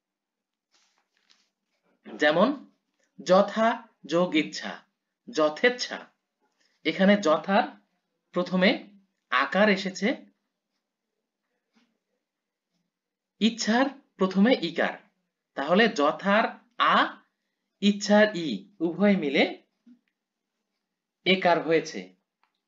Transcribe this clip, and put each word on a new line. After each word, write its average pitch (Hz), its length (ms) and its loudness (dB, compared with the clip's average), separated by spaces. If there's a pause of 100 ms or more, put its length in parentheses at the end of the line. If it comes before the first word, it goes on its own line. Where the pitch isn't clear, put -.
(2250)
যেমন 175 560 0 (520)
যথা 220 640 0 (180)
যোগ 165 300 0
ইচ্ছা, 101 480 -6 (460)
যথেচ্ছা। 156 760 -2 (800)
এখানে 190 320 2
যথার 196 460 0 (720)
প্রথমে 185 560 -2 (420)
আকার 139 380 0
এসেছে, 190 640 -4 (3000)
ইচ্ছার 226 460 0 (300)
প্রথমে 196 460 2
ইকার, 120 360 -4 (560)
তাহলে 180 340 2
যথার 196 720 0 (200)
আ, 190 380 0 (640)
ইচ্ছার 208 560 2
ই, 143 440 -8
উভয় 180 360 0
মিলে 160 460 -2 (1600)
একার 175 380 2
হয়েছে। 147 520 -4 (540)